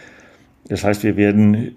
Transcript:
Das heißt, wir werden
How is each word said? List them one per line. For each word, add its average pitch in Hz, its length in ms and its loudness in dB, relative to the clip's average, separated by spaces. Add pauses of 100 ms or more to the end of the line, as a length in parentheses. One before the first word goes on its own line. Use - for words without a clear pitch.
(680)
Das 95 160 -8
heißt, 101 200 -2
wir 104 120 0
werden 104 600 2